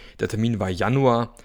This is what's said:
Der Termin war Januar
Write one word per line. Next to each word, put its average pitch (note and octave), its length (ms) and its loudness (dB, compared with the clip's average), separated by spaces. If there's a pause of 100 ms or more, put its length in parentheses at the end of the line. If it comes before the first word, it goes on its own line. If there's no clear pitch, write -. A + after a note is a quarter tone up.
(200)
Der A2 100 -2
Termin A2 300 -2
war F#2+ 100 -2
Januar A#2 760 0